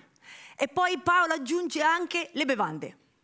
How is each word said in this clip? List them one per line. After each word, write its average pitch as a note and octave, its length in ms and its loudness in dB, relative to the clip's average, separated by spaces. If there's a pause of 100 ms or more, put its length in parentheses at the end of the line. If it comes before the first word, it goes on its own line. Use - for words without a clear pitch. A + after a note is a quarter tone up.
(580)
E C#4+ 100 -2
poi F4+ 340 0
Paolo F4 320 4
aggiunge D#4+ 480 -2
anche E4 520 0
le D4+ 120 -2
bevande. F3+ 520 -2 (260)